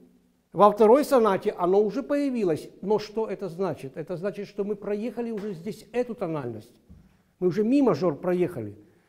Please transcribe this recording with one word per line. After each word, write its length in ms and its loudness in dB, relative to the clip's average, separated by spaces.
во 180 6
второй 340 6
сонате 460 2
оно 320 2
уже 200 -2
появилось. 680 -2
Но 180 0
что 300 -6
это 200 -8
значит? 480 -6
Это 200 -10
значит, 320 -8
что 160 -6
мы 120 -6
проехали 540 -6
уже 220 -8
здесь 400 -12
эту 220 -4
тональность. 580 -8
Мы 100 0
уже 160 0
ми 180 4
мажор 340 2
проехали. 580 -2